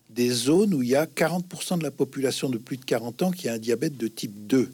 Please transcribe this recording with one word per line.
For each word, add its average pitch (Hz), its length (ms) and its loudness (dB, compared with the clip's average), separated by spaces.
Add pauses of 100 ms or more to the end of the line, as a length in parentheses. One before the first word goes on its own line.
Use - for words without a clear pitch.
(100)
des 120 200 2
zones 160 440 4
où 131 80 2
il 120 80 0
y 131 60 4
a 156 100 4
quarante 170 400 -2
pour - 160 -12
cent 180 160 -2
de 156 60 -2
la 139 60 -2
population 131 600 -2
de 117 80 -2
plus - 180 -8
de - 80 -18
quarante 123 380 -2
ans 185 80 2
qui 175 180 -4
a 113 60 -2
un 113 40 -4
diabète 120 380 0
de 113 120 -4
type 104 380 -10
deux. 127 260 2